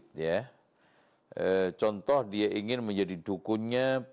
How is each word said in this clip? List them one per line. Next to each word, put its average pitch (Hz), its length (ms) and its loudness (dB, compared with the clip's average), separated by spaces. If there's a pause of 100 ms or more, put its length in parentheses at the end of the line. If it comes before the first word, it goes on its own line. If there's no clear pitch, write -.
(160)
ya. 82 320 0 (880)
Eh, 92 400 2
contoh 110 480 2
dia 104 240 0
ingin 104 320 -2
menjadi 98 400 -2
dukunnya 113 800 0 (140)